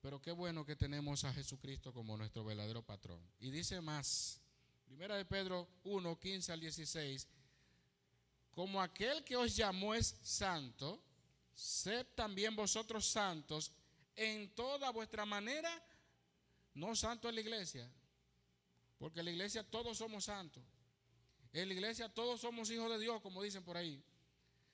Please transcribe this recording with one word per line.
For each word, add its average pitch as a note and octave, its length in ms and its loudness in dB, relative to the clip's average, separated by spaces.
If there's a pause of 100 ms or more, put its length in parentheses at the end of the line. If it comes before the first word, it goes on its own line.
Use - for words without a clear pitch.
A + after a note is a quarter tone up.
Pero C#3 180 -6
qué E3+ 120 -4
bueno E3+ 320 -2
que D3 120 -4
tenemos C#3+ 480 2
a C#3 80 2
Jesucristo C3+ 600 -4
como A2 240 -4
nuestro A2 280 -4
verdadero G#2+ 380 -2
patrón. F#2+ 380 -10 (180)
Y B2+ 120 -6
dice E3+ 300 -2
más, D3+ 600 0 (500)
Primera F3+ 260 -4
de G3 80 -2
Pedro F#3 440 0 (160)
uno, F3+ 340 0
quince F#3 320 -2
al E3 80 -2
dieciséis, D3+ 720 -4 (1200)
"Como G3 320 0
aquel B3 400 2
que B3+ 140 -2
os A#3+ 180 6
llamó G3+ 400 4
es A3+ 260 2
santo, D#3 800 0 (540)
sed - 500 2 (120)
también G#3+ 400 2
vosotros G#3+ 500 2
santos D#3+ 680 2 (440)
en G#3+ 400 0
toda C4+ 340 2
vuestra A3 340 0
manera", A3 460 2 (1040)
no G3 220 0
santo A3 320 0
en A3+ 80 -2
la A3 40 2
iglesia, F#3 480 -4 (1120)
porque D#3+ 220 -4
en E3+ 60 0
la F3 40 2
iglesia G3+ 320 0
todos A3+ 360 -2
somos A3 260 -2
santos. F3+ 400 -6 (880)
En F3+ 160 2
la F#3+ 60 0
iglesia A3 380 -2
todos A#3 280 2
somos A#3 300 0
hijos A3+ 200 2
de A3+ 80 2
Dios, A3+ 240 2
como F#3 220 -4
dicen G3 180 -2
por E3+ 140 -6
ahí. D#3 260 -2 (720)